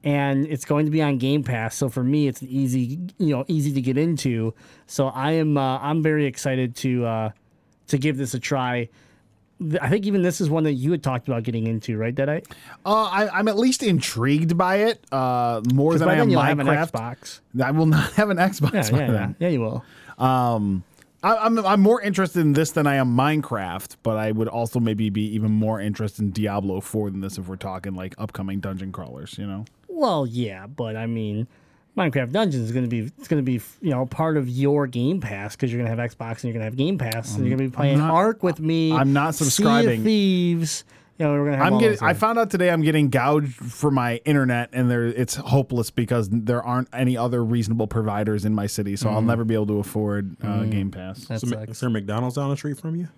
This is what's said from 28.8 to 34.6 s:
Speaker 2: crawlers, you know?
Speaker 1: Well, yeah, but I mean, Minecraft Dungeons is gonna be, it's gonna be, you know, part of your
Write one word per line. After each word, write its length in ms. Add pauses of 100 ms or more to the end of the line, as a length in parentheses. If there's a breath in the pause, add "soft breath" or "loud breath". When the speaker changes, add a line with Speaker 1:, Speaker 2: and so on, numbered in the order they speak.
Speaker 2:
crawlers, 440
you 100
know? 180 (240)
Speaker 1:
Well, 400
yeah, 400
but 260
I 120
mean, 420 (480 soft breath)
Minecraft 340
Dungeons 320
is 80
gonna 160
be, 320
it's 80
gonna 160
be, 120 (260)
you 100
know, 160
part 300
of 120
your 380